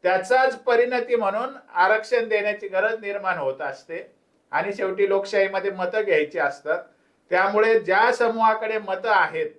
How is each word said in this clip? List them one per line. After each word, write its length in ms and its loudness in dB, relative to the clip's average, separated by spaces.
त्याचाच 560 2
परिणती 560 0
म्हणून 340 -2
आरक्षण 540 0
देण्याची 400 -2
गरज 340 -2
निर्माण 360 -4
होत 240 -4
असते 540 -10
आणि 220 -2
शेवटी 360 0
लोकशाहीमध्ये 640 0
मतं 300 -4
घ्यायची 380 0
असतात. 440 -4
त्यामुळे 500 4
ज्या 340 4
समूहाकडे 640 2
मतं 320 -4
आहेत 500 2